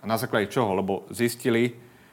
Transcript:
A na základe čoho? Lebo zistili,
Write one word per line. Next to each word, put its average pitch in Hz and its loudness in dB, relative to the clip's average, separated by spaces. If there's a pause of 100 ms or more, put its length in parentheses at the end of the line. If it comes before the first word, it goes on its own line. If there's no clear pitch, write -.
A - -12
na 110 0
základe 110 0
čoho? 117 0
Lebo 95 -2
zistili, 117 0 (340)